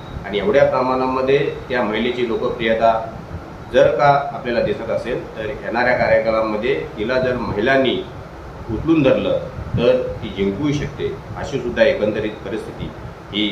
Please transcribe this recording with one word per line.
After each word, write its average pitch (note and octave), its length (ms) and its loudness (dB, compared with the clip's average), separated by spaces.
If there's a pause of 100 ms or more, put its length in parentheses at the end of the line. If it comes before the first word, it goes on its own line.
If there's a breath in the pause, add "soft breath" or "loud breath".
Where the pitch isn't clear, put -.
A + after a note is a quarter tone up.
(260)
आणि G2+ 120 -2
एवढ्या A2 320 6
प्रमाणामध्ये C3 680 2 (300)
त्या B2 140 0
महिलेची A#2 460 0
लोकप्रियता A2+ 640 2 (800)
जर C#3 240 6
का D3 120 4 (240)
आपल्याला A#2 300 -2
दिसत A2+ 280 -2
असेल A2+ 340 -4 (120)
तर A2 100 -6
येणाऱ्या A#2 520 0
कार्यकालामध्ये A2 760 2 (240)
तिला A#2+ 220 0
जर B2 160 0
महिलांनी A#2 580 2 (760)
उचलून D3+ 320 2
धरलं G2+ 360 2 (380)
तर B2 260 4 (200)
ती - 140 -6
जिंकूही D3 380 0
शकते, - 400 -4 (220)
अशी A#2+ 220 -4
सुद्धा A2+ 240 2
एकंदरीत G#2+ 640 0
परिस्थिती G2 440 -8 (420)
ही G#2 200 0